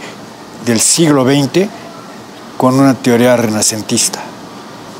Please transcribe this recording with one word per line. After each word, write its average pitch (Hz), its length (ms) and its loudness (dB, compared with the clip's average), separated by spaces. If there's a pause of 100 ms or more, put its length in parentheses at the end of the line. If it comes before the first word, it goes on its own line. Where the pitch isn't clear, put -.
(680)
del 113 140 2
siglo 147 440 4
veinte 143 440 2 (880)
con 131 220 4
una 135 160 6
teoría 123 420 4
renacentista. 107 840 -2 (800)